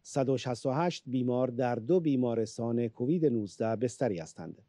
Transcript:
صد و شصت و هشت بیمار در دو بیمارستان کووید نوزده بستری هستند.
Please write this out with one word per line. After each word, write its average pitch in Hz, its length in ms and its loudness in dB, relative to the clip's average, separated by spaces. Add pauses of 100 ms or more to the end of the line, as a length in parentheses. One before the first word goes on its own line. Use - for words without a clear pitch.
صد 135 280 0
و 131 80 2
شصت 123 280 -4
و 131 60 2
هشت 165 340 0
بیمار 123 420 0
در 123 280 0
دو 135 240 2
بیمارستان 117 880 0
کووید 156 380 0
نوزده 113 500 0
بستری 117 440 0
هستند. 82 500 -12